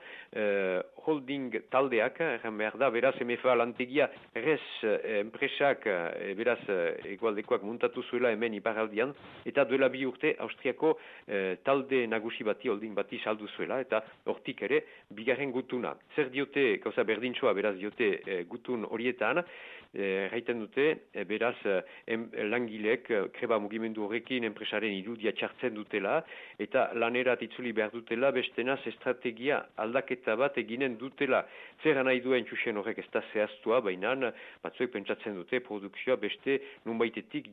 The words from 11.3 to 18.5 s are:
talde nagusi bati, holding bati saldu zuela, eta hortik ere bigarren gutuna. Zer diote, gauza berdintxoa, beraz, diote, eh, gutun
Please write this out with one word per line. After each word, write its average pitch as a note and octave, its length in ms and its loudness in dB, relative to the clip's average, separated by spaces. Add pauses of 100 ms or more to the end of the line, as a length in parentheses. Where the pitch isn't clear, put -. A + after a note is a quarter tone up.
talde C3+ 420 4
nagusi A2+ 380 -2
bati, G#2+ 240 0
holding G#2+ 260 -2
bati G2+ 240 -4
saldu G#2+ 380 -4
zuela, G2 240 -2
eta A#2+ 240 0 (220)
hortik - 360 -4
ere C3 220 2 (260)
bigarren B2 400 0
gutuna. A#2+ 460 -2 (180)
Zer C#3+ 160 0
diote, C3 480 2
gauza A#2 240 0
berdintxoa, A2+ 500 2
beraz, G2+ 220 2
diote, G2+ 500 0
eh, F#2 200 -2
gutun A2+ 440 -4